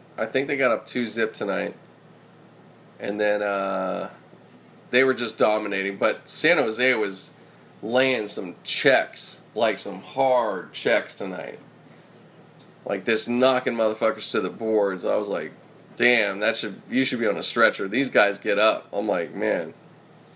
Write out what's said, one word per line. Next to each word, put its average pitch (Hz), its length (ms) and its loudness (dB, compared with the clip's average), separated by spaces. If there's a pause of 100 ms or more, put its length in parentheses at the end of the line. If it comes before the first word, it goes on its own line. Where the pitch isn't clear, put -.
(180)
I 113 80 -2
think 135 220 -2
they 143 80 -2
got 131 160 2
up 107 140 -2
two 123 220 -4
zip 110 260 -2
tonight. 98 420 -4 (1200)
And 104 200 -4
then, 104 220 2
uh, 98 680 -2 (800)
they 127 120 4
were 131 100 4
just 117 240 -8
dominating. 101 600 0
But 107 320 0
San 165 280 4
Jose 123 360 2
was 101 400 -4 (480)
laying 120 460 2
some 92 360 -8
checks, - 800 0 (120)
like, 107 240 2
some 98 240 -8
hard 117 720 0
checks - 420 0
tonight. 92 460 -10 (1300)
Like, 98 200 -4
just 113 220 0
knocking 127 460 2
motherfuckers 110 580 0
to 113 80 0
the 92 100 0
boards. 101 560 0
I 104 120 2
was 104 100 -4
like, 82 240 -4 (460)
"Damn, 113 420 2
that 110 160 0
should, 98 340 -8
you 123 140 0
should 127 160 -4
be 117 80 0
on 98 80 0
a 85 80 -6
stretcher. 107 440 2
These 123 240 -2
guys 101 260 4
get 101 220 -2
up." 107 340 2
I'm 104 140 -4
like, 87 260 -2
"Man. 95 400 -2 (640)